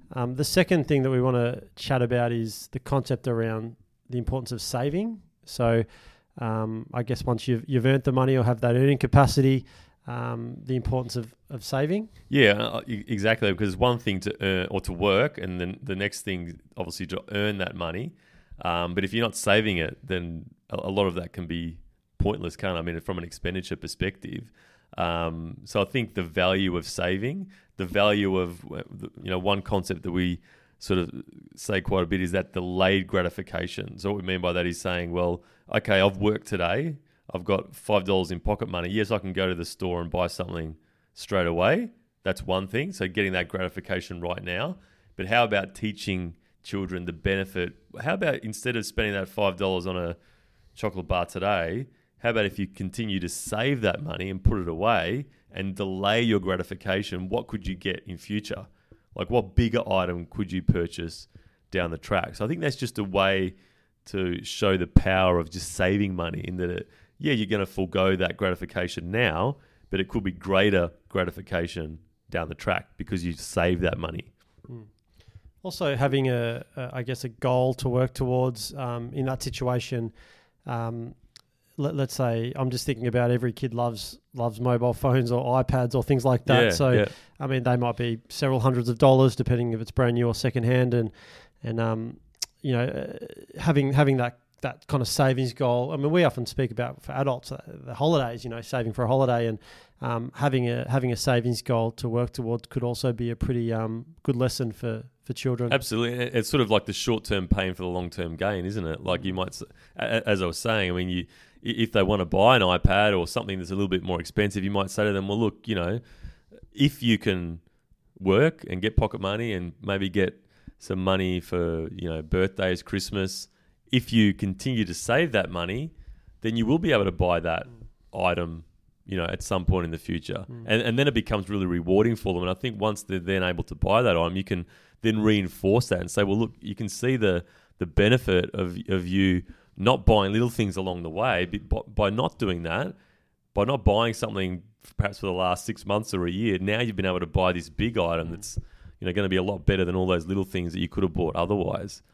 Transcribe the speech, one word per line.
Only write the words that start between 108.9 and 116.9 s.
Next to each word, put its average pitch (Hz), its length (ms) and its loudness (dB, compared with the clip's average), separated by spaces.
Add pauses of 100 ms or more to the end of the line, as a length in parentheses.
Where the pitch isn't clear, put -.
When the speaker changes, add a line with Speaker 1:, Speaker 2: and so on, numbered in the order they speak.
Speaker 2:
Like 90 200 -2
you 92 100 -2
might, 92 160 -2
s-, - 140 -14 (320)
a-, - 100 -4
a-, 113 240 0
as 95 140 2
I - 20 2
was 85 140 -4
saying, 107 320 0
I - 40 -2
mean, 90 140 -2
you, 90 120 -2
i-, 82 40 -6 (380)
if 113 280 0
they 101 120 4
wanna 95 220 2
buy 98 300 6
an 113 60 4
iPad 95 560 4
or 85 100 0
something 101 300 -4
that's 90 140 -6
a 95 40 -2
little 101 120 2
bit 90 160 0
more 90 160 -2
expensive, 98 440 -2
you 98 80 0
might 98 200 0
say 107 120 0
to 104 100 2
them, 98 140 -2
"Well, 101 120 0
look, 110 280 -2
you 113 80 -2
know, 92 240 -2 (720)
if 135 320 -18